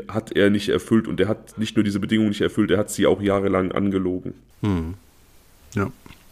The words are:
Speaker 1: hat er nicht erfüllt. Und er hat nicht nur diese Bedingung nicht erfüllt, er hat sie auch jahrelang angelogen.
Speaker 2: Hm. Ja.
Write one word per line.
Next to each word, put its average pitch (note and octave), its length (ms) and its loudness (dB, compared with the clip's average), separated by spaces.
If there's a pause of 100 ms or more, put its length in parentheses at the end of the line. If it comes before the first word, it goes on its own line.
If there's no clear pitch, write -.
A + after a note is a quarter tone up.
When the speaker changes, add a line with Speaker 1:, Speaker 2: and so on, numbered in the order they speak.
Speaker 1:
hat - 280 -6
er G2+ 140 4
nicht G2+ 200 0
erfüllt. A2 380 2
Und F2 120 -6
er F#2 80 4
hat - 300 -6
nicht A2 180 -6
nur G#2+ 80 2
diese G2+ 160 0
Bedingung G#2+ 300 2
nicht G#2 120 -2
erfüllt, F#2+ 300 2
er F2+ 60 4
hat G#2 140 -2
sie - 160 2
auch F#2+ 140 2
jahrelang G2 500 0
angelogen. F#2 640 -2 (280)
Speaker 2:
Hm. F2+ 320 -2 (800)
Ja. G3 180 -2 (400)